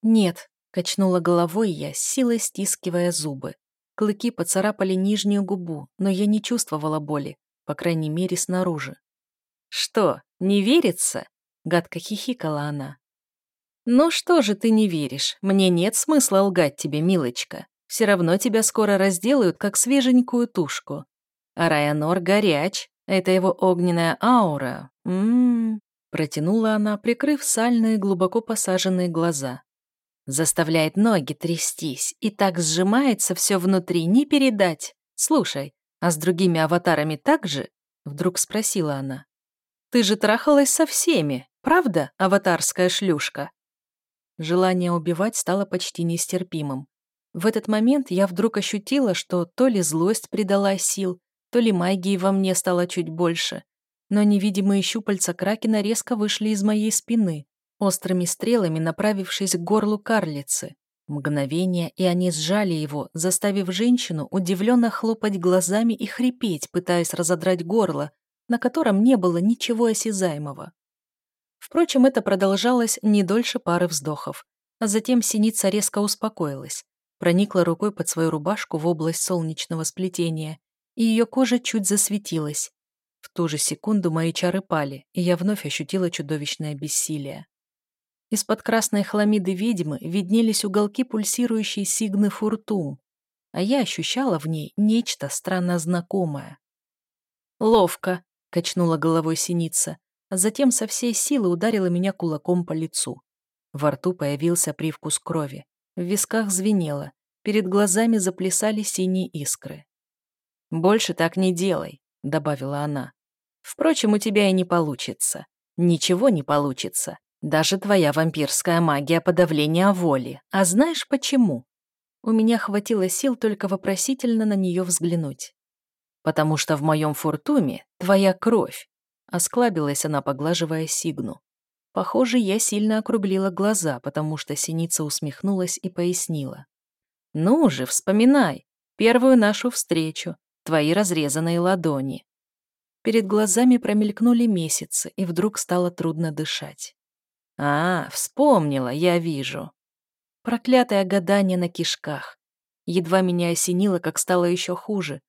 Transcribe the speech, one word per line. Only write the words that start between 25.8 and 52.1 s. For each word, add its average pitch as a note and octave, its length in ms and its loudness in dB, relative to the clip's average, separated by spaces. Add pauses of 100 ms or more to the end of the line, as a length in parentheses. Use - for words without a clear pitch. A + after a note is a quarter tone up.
протянула F3+ 640 0
она, G#3 240 0
прикрыв B3+ 460 -2
сальные, A3+ 540 2
глубоко F#3+ 440 0
посаженные F#3 680 -2
глаза. D#3 540 -2 (680)
"Заставляет D#3 680 0
ноги G3 360 2
трястись, - 840 -6
и G#3+ 120 -2
так F#3+ 280 0
сжимается F#3+ 760 0
все G3 240 0
внутри, F3+ 460 0
не A3+ 200 4
передать. A3 720 0 (180)
Слушай, D3 600 -2 (240)
а E3+ 100 2
с D#3+ 80 0
другими F3 420 2
аватарами D#3+ 560 2
так D4 300 0
же?" C#3+ 240 -6 (360)
вдруг F3 340 -4
спросила F3+ 560 -2
она. C3+ 300 -8 (640)
"Ты A#3+ 100 4
же G#3 140 2
трахалась A#3 560 4
со D#4+ 160 2
всеми, D3 600 0 (140)
правда, C4+ 560 2
аватарская F#3 720 2
шлюшка?" D3+ 600 -2 (880)
Желание F3+ 520 2
убивать F3 440 -2
стало F#3+ 300 -2
почти F#3 380 -6
нестерпимым. E3+ 840 -4 (460)
В E3+ 120 -4
этот A3 220 -2
момент A#3 420 2
я F#3 160 2
вдруг G3+ 320 -2
ощутила, G#3+ 560 -2
что F3 320 -2
то B3+ 220 0
ли G#3+ 140 2
злость E3 480 0
придала G3 480 0
сил, F#3 420 -4 (320)
то A#3+ 80 2
ли A3+ 120 4
магии F#3+ 460 0